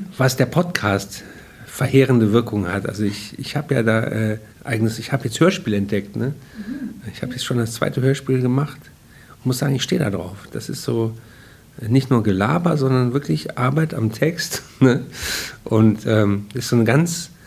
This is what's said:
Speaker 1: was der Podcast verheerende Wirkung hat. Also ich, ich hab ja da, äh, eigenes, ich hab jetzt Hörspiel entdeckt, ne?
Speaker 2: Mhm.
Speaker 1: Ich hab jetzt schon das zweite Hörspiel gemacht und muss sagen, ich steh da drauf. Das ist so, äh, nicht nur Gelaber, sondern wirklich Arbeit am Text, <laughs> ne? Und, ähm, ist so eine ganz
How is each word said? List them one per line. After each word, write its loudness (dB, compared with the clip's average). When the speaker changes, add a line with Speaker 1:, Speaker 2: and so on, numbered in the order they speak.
Speaker 1:
was 4
der 4
Podcast -2
verheerende 4
Wirkung 2
hat. -2
Also -4
ich, -6
ich -8
hab -4
ja 2
da, 2
äh, -2
eigenes, 0
ich -8
hab -2
jetzt -4
Hörspiel 2
entdeckt, -2
ne? -2
Speaker 2:
Mhm. -10
Speaker 1:
Ich -10
hab -8
jetzt -8
schon -2
das -2
zweite -2
Hörspiel 0
gemacht 0
und -6
muss 0
sagen, 0
ich -2
steh 0
da 0
drauf. -8
Das -8
ist -10
so, -2
äh, -8
nicht 4
nur 4
Gelaber, 2
sondern 2
wirklich -4
Arbeit 0
am 0
Text, -2
<laughs> -4
ne? 4
Und, 4
ähm, 2
ist -6
so 2
eine 6
ganz 0